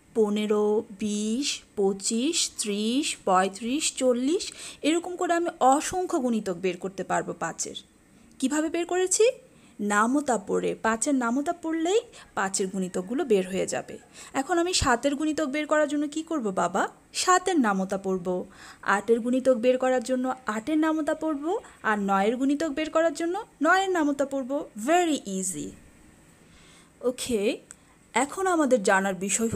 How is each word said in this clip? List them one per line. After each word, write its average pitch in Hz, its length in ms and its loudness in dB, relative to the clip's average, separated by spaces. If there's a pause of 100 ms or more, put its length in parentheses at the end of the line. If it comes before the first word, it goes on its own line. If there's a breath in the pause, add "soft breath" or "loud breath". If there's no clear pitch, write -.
(160)
পনেরো, 208 500 2 (340)
বিশ, 214 480 -2 (280)
পঁচিশ, 226 640 0 (200)
ত্রিশ, 220 500 0 (180)
পঁয়ত্রিশ, 196 580 2 (160)
চল্লিশ, 262 440 2 (380 loud breath)
এরকম 349 340 0
করে 349 180 -2
আমি 339 160 0 (260)
অসংখ্য 349 500 -2
গুণিতক 208 360 -2
বের 185 160 -2
করতে 185 260 -8
পারবো 175 280 -2 (120)
পাঁচের। - 340 -8 (640 loud breath)
কিভাবে 294 300 0
বের 339 160 -2
করেছি? 370 400 2 (540 loud breath)
নামতা 226 560 2 (120)
পড়ে, 180 240 0 (140)
পাঁচের 226 300 0
নামতা 254 380 0
পড়লেই 330 460 0 (360 loud breath)
পাঁচের 196 320 -2
গুণিতকগুলো 190 580 -4
বের 202 260 4
হয়ে 175 160 -2
যাবে। - 280 -8 (380 loud breath)
এখন 277 260 -2
আমি 349 140 0
সাতের 269 420 2
গুণিতক 302 340 -2
বের 302 180 -2
করার 302 220 2
জন্য 294 180 -2
কি 311 160 -6
করব 311 280 -4
বাবা? 190 320 0 (300)
সাতের 370 460 2
নামতা 196 380 0
পড়ব। 190 300 -4 (680 loud breath)
আটের 226 240 2
গুণিতক 254 380 2
বের 247 200 4
করার 254 260 2
জন্য 254 220 -2 (200)
আটের 220 340 0
নামতা 311 360 0
পড়ব, 311 300 -4 (380 loud breath)
আর 214 140 0 (120)
নয়ের 196 280 2
গুণিতক 285 340 0
বের 311 180 -4
করার 320 240 2
জন্য 339 220 -4 (260)
নয়ের 381 300 4
নামতা 294 340 0
পড়ব। 269 260 -4 (380)
Very 330 300 4 (180)
easy। 180 320 -6 (1300 loud breath)
ওকে, 240 400 -2 (720 loud breath)
এখন 240 340 0
আমাদের 294 360 4
জানার 190 320 2 (100)
বিষয় 220 300 -2